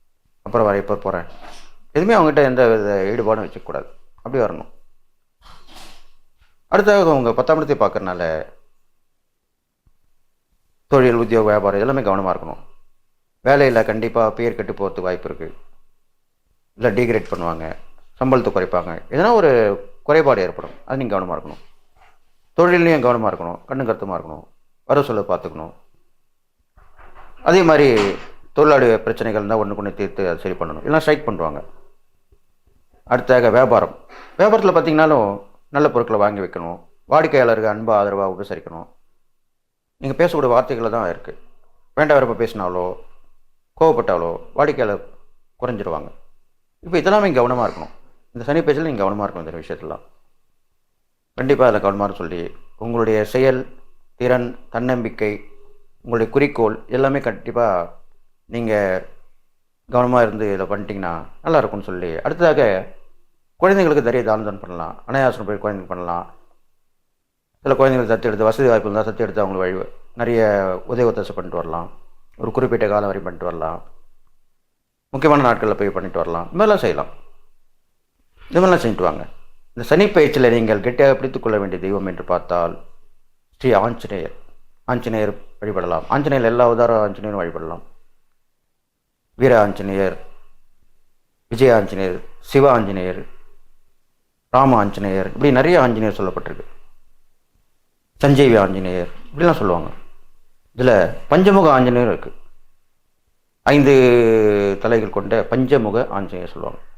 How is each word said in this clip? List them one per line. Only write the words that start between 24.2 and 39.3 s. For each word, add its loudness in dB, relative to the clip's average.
வர 2
சொல்ல -4
பார்த்துக்கணும். -8
அதே 6
மாதிரி 8
தொழிலாளி 6
பிரச்சனைகள் -4
இருந்தா -2
ஒண்ணுக்கு -6
ஒண்ணு -8
தீர்த்து -6
அதை -4
சரி -6
பண்ணணும், -8
இல்லைன்னா 0
ஸ்ட்ரைக் -2
பண்ணுவாங்க. -6
அடுத்தாக 4
வியாபாரம், 4
வியாபாரத்துல 4
பார்த்தீங்கன்னாலும் 4
நல்ல 4
பொருட்களை 0
வாங்கி 0
வைக்கணும், -10
வாடிக்கையாளருக்கு 2
அன்பா -2
ஆதரவா 0
உபசரிக்கணும். -14